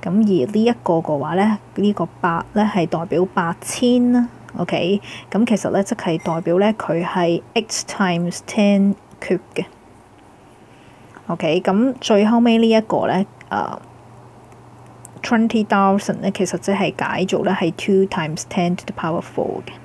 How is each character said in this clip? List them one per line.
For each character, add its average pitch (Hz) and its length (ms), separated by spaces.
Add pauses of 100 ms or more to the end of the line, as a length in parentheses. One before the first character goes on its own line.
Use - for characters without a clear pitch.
噉 175 80
而 196 420
呢 214 120
一 233 80 (100)
個 175 120
嘅 165 240
話 151 160
咧， 208 240 (160)
呢 202 180
個 - 160 (140)
八 165 320
咧 208 100
係 202 220
代 165 180
表 180 300
八 175 260
千 247 520
啦。 240 160 (280)
OK？ 175 440 (300)
噉 233 140
其 226 120
實 - 160
咧， 190 100
即 214 120
係 170 240
代 165 220
表 170 160
咧， 202 160
佢 175 320
係 170 380 (100)
eight - 340
times 175 600
ten 202 480 (260)
cube 180 200 (140)
嘅。 - 100 (1600)
OK？ 170 360
噉 220 400
最 208 240
後 233 140
尾 233 180
呢 226 100
一 220 140
個 165 240
咧， 175 180 (240)
啊 - 320 (1400)
，twenty 226 420
thousand 196 560
咧， 196 120
其 - 120
實 180 140
即 - 140
係 196 240
解 151 280
做 190 200
咧 180 80
係 175 200
two 190 340
times 160 440
ten 175 260
to - 80
the - 100
power 160 280
four - 420
嘅。 - 80 (120)